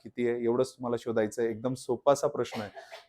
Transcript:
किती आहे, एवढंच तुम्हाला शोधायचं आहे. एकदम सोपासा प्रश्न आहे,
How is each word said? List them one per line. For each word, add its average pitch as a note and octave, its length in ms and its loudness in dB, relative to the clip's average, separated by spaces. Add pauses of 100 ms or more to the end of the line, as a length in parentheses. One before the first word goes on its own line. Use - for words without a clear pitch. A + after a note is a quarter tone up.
किती A#2+ 240 -2
आहे, A#2+ 160 0
एवढंच B2 280 2
तुम्हाला A#2+ 280 -4
शोधायचं A2+ 420 0
आहे. A2+ 100 2
एकदम A#2+ 220 -4
सोपासा C3+ 540 2
प्रश्न B2+ 340 -4
आहे, G2+ 80 -8 (400)